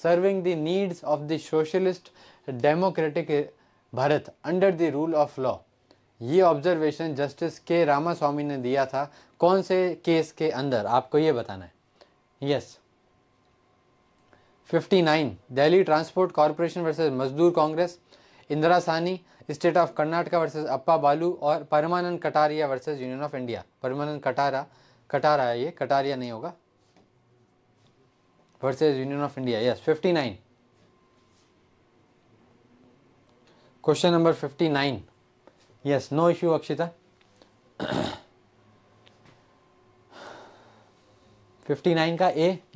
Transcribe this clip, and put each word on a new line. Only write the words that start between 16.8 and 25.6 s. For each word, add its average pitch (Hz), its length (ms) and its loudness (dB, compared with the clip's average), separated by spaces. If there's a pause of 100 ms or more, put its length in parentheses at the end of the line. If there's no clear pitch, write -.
वर्सेस 160 320 -2
मजदूर 139 440 2
कांग्रेस, 160 440 0 (500)
इंदिरा 160 300 2
साहनी, 170 400 -2 (300)
State 160 260 0
of 165 120 4
Karnataka 160 460 -2
versus 156 320 -2
अप्पा 135 300 0
बालू 156 460 0
और 147 220 0
परमानंद 175 580 0
कटारिया 151 480 0
versus 135 280 -6
Union 131 300 -8
of 147 60 -10
India। 120 260 -6 (220)
परमानंद 143 400 -6
कटारा, 139 440 -2 (440)
कटारा 147 340 2
है 120 180 -2